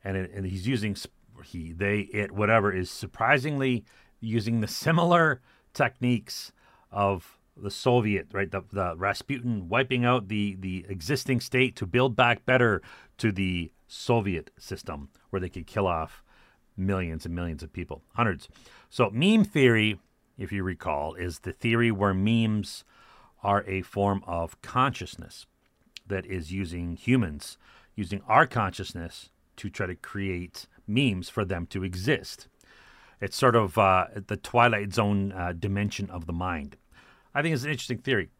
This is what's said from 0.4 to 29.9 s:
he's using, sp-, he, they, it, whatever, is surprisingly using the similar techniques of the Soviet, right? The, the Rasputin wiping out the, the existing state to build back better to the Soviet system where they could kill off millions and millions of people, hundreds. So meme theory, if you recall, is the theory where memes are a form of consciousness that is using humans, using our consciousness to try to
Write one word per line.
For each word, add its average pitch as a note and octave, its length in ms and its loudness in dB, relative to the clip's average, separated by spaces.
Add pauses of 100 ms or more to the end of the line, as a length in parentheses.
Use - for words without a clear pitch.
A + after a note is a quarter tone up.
he's F#2+ 220 -4
using, G#2+ 260 0
sp-, - 160 -12 (340)
he, E2 280 -12
they, G2+ 280 2 (120)
it, G#2 180 -2
whatever, G#2 420 4
is F#2 160 -2
surprisingly C3 960 0 (360)
using A2+ 400 0
the G#2 80 -2
similar E3 720 4 (340)
techniques - 800 -2 (400)
of G2 460 0 (180)
the G2 140 -8
Soviet, G#2+ 640 2
right? G2 160 -2
The, F#2+ 220 -4
the F2+ 260 -2
Rasputin G2+ 720 -4
wiping B2+ 360 0
out A#2+ 240 2
the, G#2 320 0
the F#2 280 -6
existing A2+ 520 -2
state B2+ 360 0
to A2 100 -4
build B2 280 2
back A#2+ 320 2
better B2 340 4 (360)
to A2 160 0
the F2+ 400 -2 (160)
Soviet G#2 680 -2
system D2+ 520 -12 (220)
where F#2+ 100 -2
they F2+ 80 -4
could E2 180 -12
kill G2 220 -2
off D#2+ 340 -4 (540)
millions F#2 500 -2
and E2+ 80 -6
millions E2+ 300 -6
of D2+ 80 -16
people, E2 300 -10 (120)
hundreds. A2 340 0 (400)
So A2 220 2
meme G3 340 4
theory, A2+ 540 4 (380)
if G2+ 160 -8
you G2 100 -4
recall, E2 520 -4
is F2+ 260 -8
the F2+ 120 -8
theory A#2 380 2
where G2 240 2
memes G#2+ 720 0 (580)
are G2+ 240 2
a F#2+ 160 -4
form G2+ 440 0
of E2+ 360 -4
consciousness - 840 -4 (600)
that F#2+ 180 -4
is F2 280 -8
using F2 440 -6
humans, G#2 640 0 (360)
using G2+ 320 -6
our B2+ 200 6
consciousness F#2 840 -4 (260)
to - 120 -10
try F#2+ 180 -6
to F2+ 100 -6